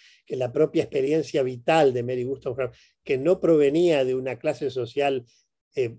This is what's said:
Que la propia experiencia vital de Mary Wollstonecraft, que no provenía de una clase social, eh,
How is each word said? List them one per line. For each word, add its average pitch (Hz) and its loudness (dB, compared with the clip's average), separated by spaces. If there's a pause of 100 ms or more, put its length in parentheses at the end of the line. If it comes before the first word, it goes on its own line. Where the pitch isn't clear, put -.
(260)
Que 147 -8
la 123 -4
propia 151 0
experiencia 147 -2
vital 131 2
de 120 -2
Mary 123 -4
Wollstonecraft, 127 -6 (280)
que 135 -2
no 175 0
provenía 156 4
de 127 0
una 127 -6
clase 151 -4
social, 127 -2 (500)
eh, 117 -4